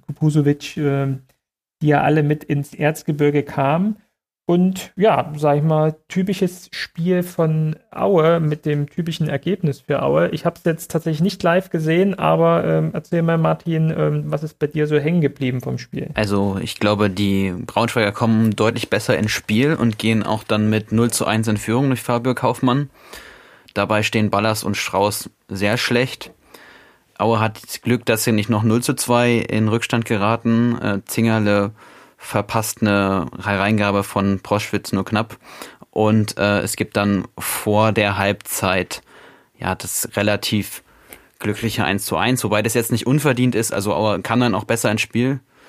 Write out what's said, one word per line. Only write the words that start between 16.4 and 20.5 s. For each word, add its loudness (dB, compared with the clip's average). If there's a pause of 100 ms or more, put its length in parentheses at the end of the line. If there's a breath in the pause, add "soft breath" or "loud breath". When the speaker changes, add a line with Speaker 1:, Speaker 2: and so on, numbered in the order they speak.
Speaker 2:
ich -8
glaube, 2
die 0
Braunschweiger 0
kommen 2
deutlich 0
besser 2
ins 0
Spiel 0
und 0
gehen 0
auch -4
dann 0